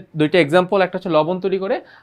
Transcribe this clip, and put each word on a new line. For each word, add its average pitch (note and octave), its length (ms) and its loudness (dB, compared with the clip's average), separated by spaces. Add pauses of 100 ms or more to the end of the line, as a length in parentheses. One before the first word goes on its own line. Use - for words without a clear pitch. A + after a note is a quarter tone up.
(180)
দুইটা D#3 220 2
এক্সাম্পল, F3+ 420 2
একটা F3+ 160 -2
হচ্ছে F#3 120 -8
লবণ D#3+ 300 0
তৈরি F#3+ 180 -2
করে G3 180 -4 (280)